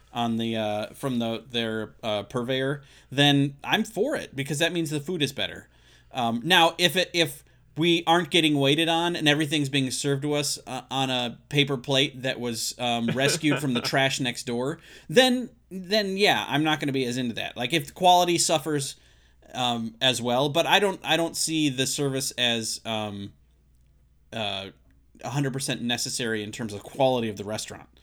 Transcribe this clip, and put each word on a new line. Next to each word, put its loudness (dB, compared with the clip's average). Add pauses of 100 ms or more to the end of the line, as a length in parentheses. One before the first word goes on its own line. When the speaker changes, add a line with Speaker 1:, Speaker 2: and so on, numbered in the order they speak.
(120)
Speaker 1:
on -2
the, -2
uh, -2
from -4
the, -2
their, -4
uh, -2
purveyor, -2 (280)
then 4
I'm 0
for -2
it -10
because -4
that 2
means -2
the -2
food -4
is 0
better. -8 (440)
Um, -2
now, 6
if 2
it, 0
if 0 (340)
we 2
aren't 4
getting 4
waited 4
on 0
and 0
everything's 2
being 0
served -2
to -2
us, -2
uh, -8
on 0
a -2 (100)
paper 2
plate 0
that -2
was, -4
um, 0
rescued 2
from -2
the 0
Speaker 2:
<laughs> -4
Speaker 1:
trash 2
next -4
door, -4 (300)
then, 4 (200)
then, -2
yeah, 4
I'm 0
not 2
gonna -2
be 0
as -4
into -4
that. -8
Like, -4
if 0
the -16
quality 4
suffers, 0 (600)
um, -4
as 2
well, 2
but 2
I 6
don't, 0
I 0
don't -2
see 0
the 0
service -2
as, -2
um, -6 (1000)
uh, -6 (540)
a -6
hundred -2
percent -4
necessary -4
in -8
terms -8
of -10
quality 0
of -6
the -8
restaurant. -10 (140)